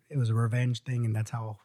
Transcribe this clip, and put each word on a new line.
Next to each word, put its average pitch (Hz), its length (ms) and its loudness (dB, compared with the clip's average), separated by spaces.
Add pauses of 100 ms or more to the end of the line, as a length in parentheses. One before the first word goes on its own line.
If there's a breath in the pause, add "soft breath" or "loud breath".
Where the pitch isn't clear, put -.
it 147 80 -6
was 117 120 4
a 110 60 2
revenge 117 480 2
thing, 120 220 -2
and 110 100 0
that's 110 160 -2
how 110 340 -6